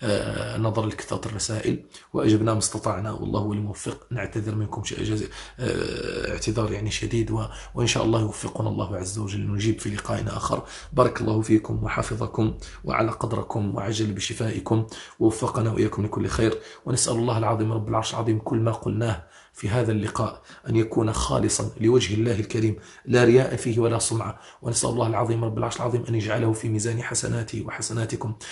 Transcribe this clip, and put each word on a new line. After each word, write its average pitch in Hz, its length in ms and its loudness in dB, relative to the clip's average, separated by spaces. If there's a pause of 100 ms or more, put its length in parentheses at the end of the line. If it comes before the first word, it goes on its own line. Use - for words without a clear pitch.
آه، 110 560 0
نظرا 110 280 2
لكثرة - 420 -4
الرسائل، 107 560 -2 (280)
وأجبنا 113 400 4
ما 107 60 2
استطعنا 104 540 -2
والله 101 280 -2
هو 104 120 0
الموفق. 104 580 -6
نعتذر 104 440 -4
منكم 107 300 -4
ش-، - 100 -6
جز-، 107 340 -2 (320)
آه، - 720 -4
اعتذار 107 400 0
يعني 104 180 -2
شديد، 110 400 -2
و-، 110 160 -2 (280)
وإن 120 120 2
شاء - 180 2
الله 113 160 4
يوفقنا 110 480 -2
الله 101 280 -2
عز 92 220 -6
وجل، 101 320 -4
نجيب 107 300 0
في 110 100 -4
لقاء 104 360 -4
آخر. 113 360 -2 (300)
بارك 123 280 4
الله 110 200 2
فيكم 107 280 4
وحفظكم 110 840 -2 (300)
وعلى 113 260 2
قدركم 104 640 -2
وعجل 107 380 0
بشفائكم، 110 720 -2 (340)
ووفقنا 113 520 2
وإياكم 104 320 0
لكل - 240 -2
خير. 113 300 2 (280)
ونسأل 123 300 0
الله 117 220 2
العظيم 110 340 2
رب 110 160 -2
العرش 113 260 0
العظيم 110 240 2
كل 113 200 0
ما 113 140 2
قلناه 110 540 -2 (260)
في - 160 -6
هذا 113 240 2
اللقاء 104 500 -2 (260)
أن 117 80 2
يكون 110 360 2
خالصا 110 580 0 (100)
لوجه 110 340 6
الله 110 260 2
الكريم، 110 360 0 (300)
لا 123 180 6
رياء 127 320 8
فيه 117 220 0
ولا 117 200 4
سمعة. 110 400 -2 (240)
ونسأل 120 280 0
الله 117 160 2
العظيم 113 380 2
رب 107 140 -2
العرش 117 180 -2
العظيم 120 320 0
أن 117 60 0
يجعله 110 380 2
في 110 160 -2
ميزان 110 340 0
حسناته 113 640 -4
وحسناتكم، 113 680 -4 (180)